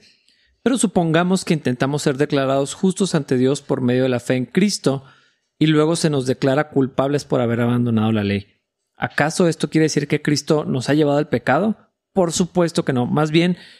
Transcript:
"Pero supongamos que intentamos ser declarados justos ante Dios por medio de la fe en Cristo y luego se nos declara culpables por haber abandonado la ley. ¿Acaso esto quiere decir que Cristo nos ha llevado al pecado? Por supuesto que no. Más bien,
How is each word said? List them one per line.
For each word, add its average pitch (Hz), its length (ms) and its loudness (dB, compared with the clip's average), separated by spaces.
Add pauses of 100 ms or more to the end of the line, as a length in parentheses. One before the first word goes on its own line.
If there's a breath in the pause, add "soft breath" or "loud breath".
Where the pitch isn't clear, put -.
(640 soft breath)
"Pero 247 140 0
supongamos 180 680 0
que 180 100 -2
intentamos 139 480 -2
ser 143 160 0
declarados 139 560 -2
justos 190 400 -2
ante 139 240 -2
Dios 131 240 0
por 131 180 -4
medio 127 220 0
de 131 80 0
la 123 100 -2
fe - 140 -2
en 127 120 -2
Cristo 180 580 -2 (540 soft breath)
y 151 80 2
luego 156 300 2
se 165 140 0
nos 135 160 -2
declara 135 420 0
culpables 135 560 -2
por 131 160 0
haber 117 220 0
abandonado 117 500 2
la 104 120 0
ley. 101 220 -2 (500)
¿Acaso 160 520 0
esto 160 220 -2
quiere 156 140 2
decir 147 220 -2
que 147 140 -2
Cristo 151 460 0
nos 135 240 -4
ha 139 40 2
llevado 147 240 2
al 151 100 -2
pecado? 170 500 0 (340)
Por 170 200 0
supuesto 170 520 -2
que 151 80 -2
no. 123 140 0
Más 147 240 0
bien, 175 260 2 (240 loud breath)